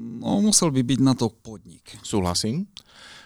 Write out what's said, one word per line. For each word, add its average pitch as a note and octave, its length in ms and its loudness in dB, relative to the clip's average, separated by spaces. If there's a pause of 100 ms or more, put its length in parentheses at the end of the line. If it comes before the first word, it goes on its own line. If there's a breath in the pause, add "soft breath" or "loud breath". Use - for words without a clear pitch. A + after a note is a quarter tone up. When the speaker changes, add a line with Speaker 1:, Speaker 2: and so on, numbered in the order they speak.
(200)
Speaker 1:
No, A#2 200 0
musel G3+ 320 4
by C3 80 0
byť B2+ 200 0
na C3+ 120 6
to A#2+ 160 0
podnik. - 720 -16
Speaker 2:
Súhlasím. G#2+ 640 -2 (600 loud breath)